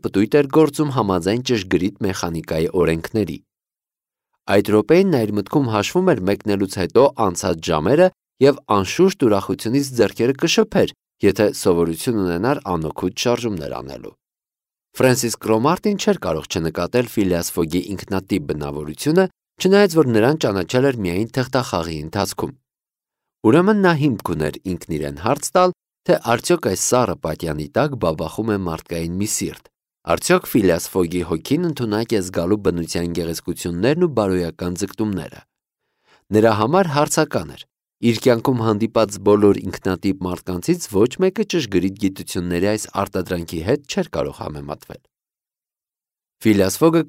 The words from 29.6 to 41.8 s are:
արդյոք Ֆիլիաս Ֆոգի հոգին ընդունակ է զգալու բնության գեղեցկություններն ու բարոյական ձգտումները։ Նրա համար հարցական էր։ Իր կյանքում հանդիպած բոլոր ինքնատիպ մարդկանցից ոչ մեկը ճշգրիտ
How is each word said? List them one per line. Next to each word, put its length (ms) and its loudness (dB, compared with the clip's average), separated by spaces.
արդյոք 400 2
Ֆիլիաս 400 2
Ֆոգի 400 -2
հոգին 400 -2
ընդունակ 480 -4
է 80 0
զգալու 400 -2
բնության 560 -2
գեղեցկություններն 880 -2
ու 80 -2
բարոյական 640 -2
ձգտումները։ 640 -6
Նրա 240 6
համար 340 2
հարցական 600 0
էր։ 80 -20
Իր 160 2
կյանքում 400 2
հանդիպած 640 0
բոլոր 360 6
ինքնատիպ 600 -4
մարդկանցից 720 -4
ոչ 160 2
մեկը 200 -2
ճշգրիտ 480 -2